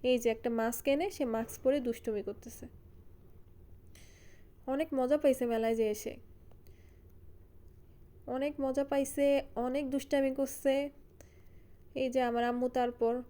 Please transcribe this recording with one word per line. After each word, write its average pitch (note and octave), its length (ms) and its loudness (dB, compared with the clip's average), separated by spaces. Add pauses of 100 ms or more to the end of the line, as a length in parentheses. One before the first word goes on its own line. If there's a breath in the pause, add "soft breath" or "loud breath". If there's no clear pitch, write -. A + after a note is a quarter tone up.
এই B3+ 160 4
যে A#3 160 2
একটা A#3 160 -4
মাস্ক A#3 380 -2
এনে D4 180 4 (100)
সে D4 80 0
মাস্ক A3+ 300 -4 (100)
পরে C#4 220 4
দুষ্টুমি A3 420 -2
করতেছে। - 360 -12 (2000 loud breath)
অনেক C#4+ 220 0 (100)
মজা B3+ 240 4
পাইছে C4 240 6
মেলায় A3+ 340 2
যেয়ে G#3+ 160 2
এসে, - 160 -10 (2250 soft breath)
অনেক C4+ 340 -2
মজা C4+ 240 0
পাইছে, C#4 420 2 (400)
অনেক C#4 180 0 (100)
দুষ্টামি C4+ 440 2
করছে। C4+ 360 0 (1200 soft breath)
এই C4 200 0
যে C4 140 4
আমার A#3 160 0
আম্মু B3 240 0
তারপর A#3+ 460 2 (160)